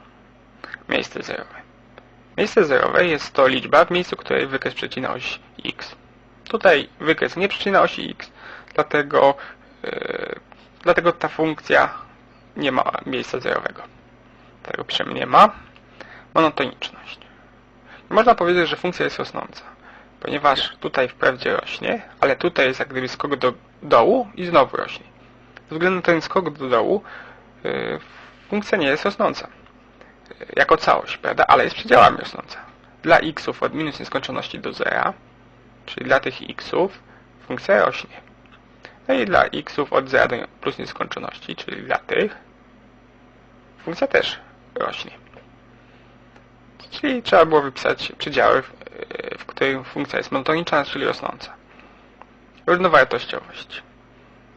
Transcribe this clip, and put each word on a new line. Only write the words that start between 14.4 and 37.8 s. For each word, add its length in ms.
Dlatego 200
piszemy 300
nie 120
ma. 240
Monotoniczność. 920
Można 260
powiedzieć, 340
że 60
funkcja 280
jest 160
rosnąca, 440
ponieważ 580
tutaj 320
wprawdzie 480
rośnie, 440
ale 160
tutaj 320
jest 120
jak 100
gdyby 180
skok 280
do 180
dołu 520
i 100
znowu 320
rośnie. 280
Ze 60
względu 200
na 60
ten 200
skok 360
do 120
dołu, 340
y, 340
funkcja 280
nie 100
jest 180
rosnąca, 420
y, 40
jako 220
całość, 400
prawda? 300
Ale 160
jest 120
przedziałami 420
rosnąca. 420
Dla 180
xów 440
od 100
minus 260
nieskończoności 600
do 140
zera, 400
czyli 200
dla 140
tych 160
xów 500
funkcja 380